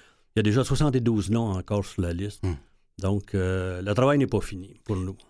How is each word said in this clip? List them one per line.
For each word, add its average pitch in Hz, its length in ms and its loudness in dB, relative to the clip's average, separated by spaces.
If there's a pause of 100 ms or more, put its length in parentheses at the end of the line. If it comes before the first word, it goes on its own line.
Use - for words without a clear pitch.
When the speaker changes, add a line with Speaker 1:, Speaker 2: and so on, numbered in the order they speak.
(360)
Speaker 1:
Il - 20 0
y - 20 4
a 107 40 4
déjà 107 200 4
soixante-douze 117 680 2
noms 113 220 0
encore 95 340 -2
sur - 160 -6
la 87 100 -2
liste. 95 320 -8
Speaker 2:
Mhm. 90 120 -2 (460)
Speaker 1:
Donc, 98 340 -2
euh, 92 460 -2
le 101 120 -2
travail 135 240 4
n'est 135 80 4
pas 101 140 0
fini 95 460 -8
pour 107 100 -4
nous. 92 220 -4 (120)